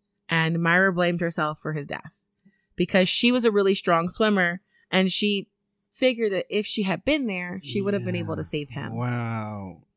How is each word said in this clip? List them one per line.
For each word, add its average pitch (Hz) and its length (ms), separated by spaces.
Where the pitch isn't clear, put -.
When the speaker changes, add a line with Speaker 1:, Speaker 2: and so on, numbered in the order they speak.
Speaker 1:
And 165 340
Myra 180 300
blamed 175 280
herself 165 400
for 156 140
his 143 120
death - 380
because 185 320
she - 220
was 247 140
a 233 80
really 196 220
strong 175 340
swimmer, 185 520
and 185 220
she 202 360
figured 233 400
that 185 160
if 208 180
she - 180
had - 200
been 285 220
there, 180 360
she 147 200
would 202 120
have 190 100
been 180 120
able 160 200
to 151 60
Speaker 2:
Yeah. 151 60
Speaker 1:
save 147 220
him. - 260
Speaker 2:
Wow. 113 840